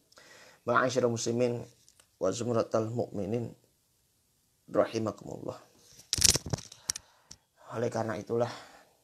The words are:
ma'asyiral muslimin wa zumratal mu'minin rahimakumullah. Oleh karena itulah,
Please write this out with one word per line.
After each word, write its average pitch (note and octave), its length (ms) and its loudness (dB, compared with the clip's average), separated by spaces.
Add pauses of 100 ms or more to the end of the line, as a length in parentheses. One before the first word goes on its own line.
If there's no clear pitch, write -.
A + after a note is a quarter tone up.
(640)
ma'asyiral A#2+ 480 4
muslimin A#2+ 480 0 (560)
wa F#2+ 160 0
zumratal A2+ 560 0
mu'minin A2+ 640 -4 (1200)
rahimakumullah. - 880 -2 (2250)
Oleh A#2 160 -2
karena A2+ 240 -2
itulah, A#2 320 -2 (540)